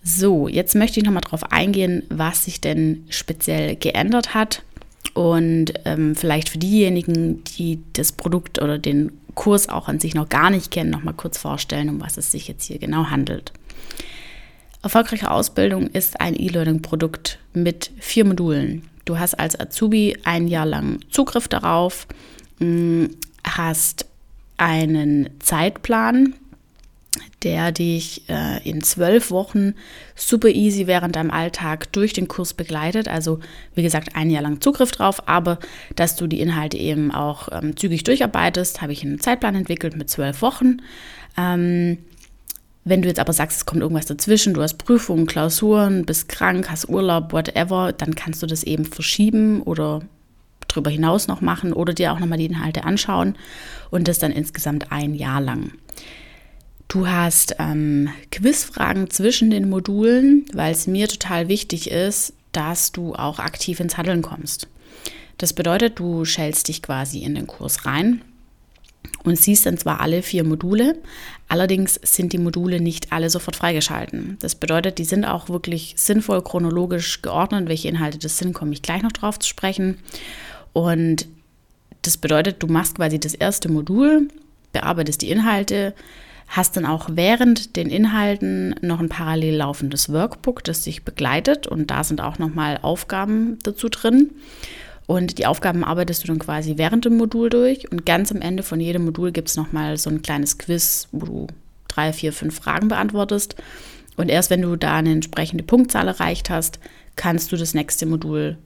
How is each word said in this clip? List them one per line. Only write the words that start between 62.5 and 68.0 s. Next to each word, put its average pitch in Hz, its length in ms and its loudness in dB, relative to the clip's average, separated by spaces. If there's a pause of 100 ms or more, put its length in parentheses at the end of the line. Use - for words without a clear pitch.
dass 160 400 -2
du 175 220 -6
auch 147 240 -6
aktiv - 420 -6
ins 170 180 -4
Handeln 170 240 0
kommst. - 460 -8 (680)
Das 175 160 -2
bedeutet, 196 460 0
du 170 260 -2
schälst 156 440 -2
dich 160 140 -6
quasi 139 360 -6
in - 160 -4
den - 120 -6
Kurs - 380 -6
rein 196 380 2 (1000)